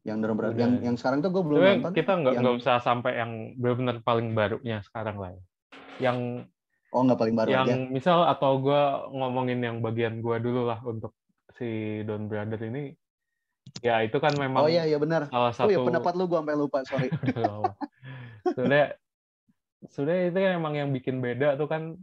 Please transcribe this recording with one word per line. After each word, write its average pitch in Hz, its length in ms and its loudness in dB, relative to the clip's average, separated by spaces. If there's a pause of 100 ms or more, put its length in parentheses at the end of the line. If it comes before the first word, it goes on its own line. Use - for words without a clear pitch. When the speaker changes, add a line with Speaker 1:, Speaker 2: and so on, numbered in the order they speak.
Speaker 1:
Yang 110 240 -6
Drone 110 160 0
Brother, 110 160 -2
Speaker 2:
Udah. 120 80 2
Speaker 1:
yang, 123 160 4
yang 120 160 -2
sekarang 131 240 0
tuh 180 80 0
gue 185 160 0
belum 147 160 4
Speaker 2:
Tapi 185 160 8
Speaker 1:
nonton. 170 160 -2
Speaker 2:
kita 165 240 0
nggak, 135 160 2
Speaker 1:
Yang 120 80 0
Speaker 2:
nggak 123 160 2
usah 123 240 2
sampai 123 400 0
yang 117 120 -4 (280)
benar-benar 123 400 0
paling 117 320 0
barunya 110 480 0
sekarang 107 380 -8
lah 92 120 -8
ya. 92 120 -18 (580)
Yang 123 180 2 (720)
Speaker 1:
Oh, 127 160 2
nggak 123 160 4
paling 113 160 2
baru 110 160 2
Speaker 2:
yang 131 80 4
Speaker 1:
aja. 123 120 2 (200)
Speaker 2:
misal, 170 320 4
atau 135 320 2
gue 143 240 4 (320)
ngomongin 127 480 -2
yang 117 160 -4
bagian 113 400 -2
gue 117 240 -2
dulu 120 240 0
lah 117 160 -4
untuk 110 320 -8 (400)
si 110 480 -4
Don 107 240 -6
Brother 107 320 -4
ini. 127 320 -8 (880)
Ya, 117 240 2
itu 113 160 0
kan 147 160 2
memang 135 240 0
Speaker 1:
Oh, 143 80 6
iya, 165 160 4
iya, 156 160 2
benar. 151 320 0
Speaker 2:
salah 123 240 2
Speaker 1:
Oh, 131 160 2
iya, 185 80 4
Speaker 2:
satu 127 80 2
Speaker 1:
pendapat 123 320 0
lu 185 80 0
gue 175 80 0
sampai 151 240 0
lupa, 143 240 0
sorry. 135 320 -2
Speaker 2:
<laughs> - 80 -4
Udah 127 80 0
nggak 117 160 -2
apa-apa. 104 280 -6 (760)
Sudah, 135 340 2 (1000)
sudah 147 280 -2 (120)
itu 175 160 0
kan 190 160 2
emang 156 160 -2
yang 143 160 -2
bikin 131 320 -2
beda 127 320 2
tuh 143 160 -2
kan 160 320 -6